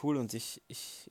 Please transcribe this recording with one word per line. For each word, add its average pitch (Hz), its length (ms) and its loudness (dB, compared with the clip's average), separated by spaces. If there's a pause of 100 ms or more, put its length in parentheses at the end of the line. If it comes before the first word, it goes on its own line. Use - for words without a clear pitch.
cool 147 140 6
und 117 180 2
ich, - 320 -4
ich, - 440 -10